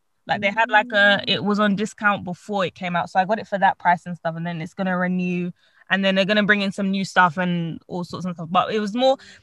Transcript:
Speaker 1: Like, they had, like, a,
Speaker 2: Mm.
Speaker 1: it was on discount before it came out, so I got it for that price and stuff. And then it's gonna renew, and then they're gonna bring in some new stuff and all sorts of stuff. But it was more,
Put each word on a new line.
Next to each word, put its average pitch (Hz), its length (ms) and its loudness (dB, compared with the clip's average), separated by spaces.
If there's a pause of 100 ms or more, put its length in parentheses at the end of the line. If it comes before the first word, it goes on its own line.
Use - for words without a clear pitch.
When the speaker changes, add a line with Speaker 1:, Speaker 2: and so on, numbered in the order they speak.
(260)
Speaker 1:
Like, 202 160 -4
they 196 80 0
had, 226 200 0
like, 214 220 2
a, 202 280 4
Speaker 2:
Mm. - 80 -8
Speaker 1:
it 190 140 0
was 202 160 0
on 208 180 2
discount 208 480 -2
before 185 420 -6
it - 80 -8
came 180 200 -6
out, 170 160 -2
so - 80 -2
I 185 60 4
got 214 140 -2
it 208 100 -12
for 196 100 -2
that 185 200 2
price 175 280 2
and 175 100 -8
stuff. 165 200 -6
And 165 100 -6
then 170 140 -6
it's 175 140 -10
gonna 185 240 -2
renew, 180 520 -2 (380)
and 190 160 0
then 190 100 2
they're 190 120 2
gonna 208 180 2
bring 202 160 2
in 196 120 -2
some 196 180 -2
new 196 160 -2
stuff 180 320 2
and 175 500 -2
all 180 160 -6
sorts 170 220 -10
of 175 100 -6
stuff. 165 140 -10
But 180 240 2
it 214 60 0
was 208 140 -4
more, 262 220 4 (260)